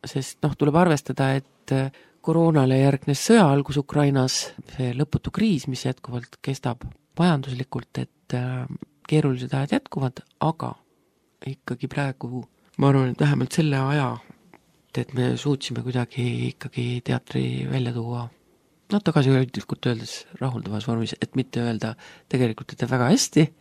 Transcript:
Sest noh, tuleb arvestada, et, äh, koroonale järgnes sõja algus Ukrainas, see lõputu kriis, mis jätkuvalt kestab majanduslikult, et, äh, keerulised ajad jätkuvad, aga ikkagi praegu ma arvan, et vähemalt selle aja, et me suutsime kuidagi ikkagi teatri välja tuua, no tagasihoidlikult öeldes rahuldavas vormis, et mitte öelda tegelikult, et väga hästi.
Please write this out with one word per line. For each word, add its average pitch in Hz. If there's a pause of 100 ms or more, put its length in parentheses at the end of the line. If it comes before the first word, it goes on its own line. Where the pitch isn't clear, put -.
Sest -
noh, 143
tuleb 147
arvestada, 143
et, -
äh, 135 (300)
koroonale 156
järgnes 139
sõja 220
algus 139
Ukrainas, 139 (400)
see 123
lõputu -
kriis, 190
mis 127
jätkuvalt 123
kestab 131 (340)
majanduslikult, 135
et, -
äh, 127 (420)
keerulised 131
ajad 139
jätkuvad, - (180)
aga 156 (720)
ikkagi 135
praegu 127 (340)
ma 139
arvan, 135
et -
vähemalt 139
selle 151
aja, 135 (840)
et 123
me 123
suutsime 131
kuidagi 123
ikkagi 123
teatri 131
välja 123
tuua, 120 (680)
no 202
tagasihoidlikult 131
öeldes 113 (260)
rahuldavas 113
vormis, 113
et -
mitte 123
öelda 117 (340)
tegelikult, 123
et -
väga 123
hästi. 156 (140)